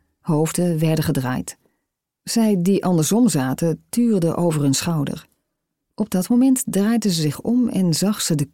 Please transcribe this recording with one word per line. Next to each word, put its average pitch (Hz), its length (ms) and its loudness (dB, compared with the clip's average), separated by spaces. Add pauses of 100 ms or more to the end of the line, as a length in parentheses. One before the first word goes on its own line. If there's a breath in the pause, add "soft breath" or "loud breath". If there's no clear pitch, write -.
(220)
Hoofden 160 580 0
werden 156 240 0
gedraaid. 127 540 -4 (680)
Zij 214 380 0
die 190 240 2
andersom 185 440 2
zaten, 147 600 -2
tuurden 208 460 0
over 160 260 0
hun 139 120 2
schouder. - 540 -4 (680)
Op 214 140 -4
dat 185 200 -2
moment 262 360 4
draaide 208 460 0
ze 165 100 -2
zich 151 200 -2
om 240 280 0
en 180 240 0
zag 202 280 -2
ze 165 140 -2
de 147 180 -2